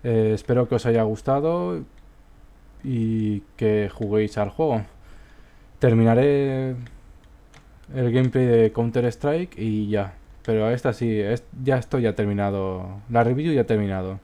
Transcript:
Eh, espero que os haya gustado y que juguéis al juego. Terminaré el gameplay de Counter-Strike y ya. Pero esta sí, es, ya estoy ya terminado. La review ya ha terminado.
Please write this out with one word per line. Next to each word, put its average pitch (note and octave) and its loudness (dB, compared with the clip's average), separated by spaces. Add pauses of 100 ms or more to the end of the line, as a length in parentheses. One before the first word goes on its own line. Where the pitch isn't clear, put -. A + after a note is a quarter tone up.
Eh, A2+ 2
espero A#2+ 0
que B2+ -2
os A#2 -2
haya A2+ 2
gustado D3+ -2 (1000)
y A2 -2 (140)
que G#2+ 0
juguéis G#2+ -2
al G#2 -2
juego. C3+ -2 (1000)
Terminaré C3 4 (1200)
el B2 0
gameplay B2+ 2
de A#2 6
Counter-Strike A#2+ -2
y G#2+ -2
ya. G2 -2 (320)
Pero A2 0
esta A#2+ -2
sí, A2+ -2
es, G#2+ -2 (200)
ya C3 2
estoy B2+ -2
ya A2 2
terminado. G2 -2 (220)
La A#2+ 4
review C#3 0
ya C3 2
ha A2+ 2
terminado. F#2+ -2